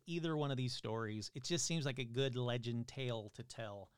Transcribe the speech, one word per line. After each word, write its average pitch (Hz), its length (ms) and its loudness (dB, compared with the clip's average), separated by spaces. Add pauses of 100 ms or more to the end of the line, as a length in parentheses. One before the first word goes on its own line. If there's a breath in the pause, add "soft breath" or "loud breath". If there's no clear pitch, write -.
either 165 320 2
one 143 140 4
of 131 60 2
these 127 160 2
stories. 110 600 -2
It 131 100 -8
just - 220 2
seems 165 200 2
like 131 140 0
a 127 60 -2
good 123 300 2
legend 120 520 2
tale 117 480 -2
to 117 80 -8
tell. 101 540 -8